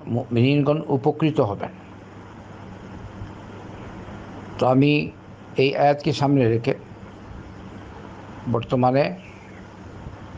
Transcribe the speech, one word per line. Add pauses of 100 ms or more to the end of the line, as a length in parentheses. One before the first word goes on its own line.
মুমিনগণ
উপকৃত
হবেন। (3000)
তো
আমি (460)
এই
আয়াতকে
সামনে
রেখে (1800)
বর্তমানে (1200)